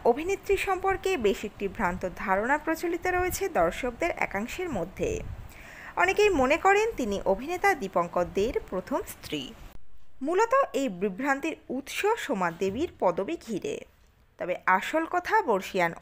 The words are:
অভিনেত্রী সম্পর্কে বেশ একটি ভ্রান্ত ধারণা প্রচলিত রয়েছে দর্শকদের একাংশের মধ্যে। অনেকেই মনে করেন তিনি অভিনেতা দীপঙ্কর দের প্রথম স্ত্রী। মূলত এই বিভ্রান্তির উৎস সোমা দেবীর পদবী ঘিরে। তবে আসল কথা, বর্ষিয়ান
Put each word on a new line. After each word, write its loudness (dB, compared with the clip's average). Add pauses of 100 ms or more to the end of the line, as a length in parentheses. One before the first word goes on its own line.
অভিনেত্রী 2
সম্পর্কে 0
বেশ 2
একটি -6
ভ্রান্ত -2
ধারণা 2
প্রচলিত -2
রয়েছে 0
দর্শকদের 0
একাংশের -4
মধ্যে। -4 (760)
অনেকেই 4
মনে 4
করেন 4
তিনি -2
অভিনেতা 2
দীপঙ্কর 0 (100)
দের 0 (100)
প্রথম -4
স্ত্রী। -8 (680)
মূলত 2 (180)
এই 0
বিভ্রান্তির -2 (140)
উৎস -4 (120)
সোমা 0
দেবীর -2 (100)
পদবী 0 (100)
ঘিরে। -4 (580)
তবে -2 (100)
আসল 2
কথা, 2
বর্ষিয়ান 2